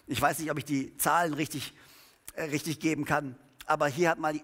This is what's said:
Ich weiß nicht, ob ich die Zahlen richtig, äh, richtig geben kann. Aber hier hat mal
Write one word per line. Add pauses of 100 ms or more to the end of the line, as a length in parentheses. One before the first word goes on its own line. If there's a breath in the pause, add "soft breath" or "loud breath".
Ich
weiß
nicht,
ob
ich
die
Zahlen
richtig, (600 loud breath)
äh,
richtig
geben
kann. (300)
Aber
hier
hat
mal (100)